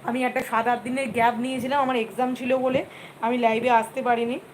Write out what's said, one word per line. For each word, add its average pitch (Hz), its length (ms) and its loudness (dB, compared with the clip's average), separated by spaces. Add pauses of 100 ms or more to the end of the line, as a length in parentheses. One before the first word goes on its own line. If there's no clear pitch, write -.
আমি 247 200 -2
একটা 247 260 0
সাত 226 180 0
আট 240 160 2
দিনের 254 240 -4 (100)
গ্যাপ 233 260 4
নিয়েছিলাম, 262 380 0
আমার 254 140 2
এক্সাম 247 400 -2
ছিল 254 220 0
বলে 254 280 0 (360)
আমি 240 160 0
লাইভে 226 320 2
আসতে 226 320 2
পারিনি 233 380 0 (140)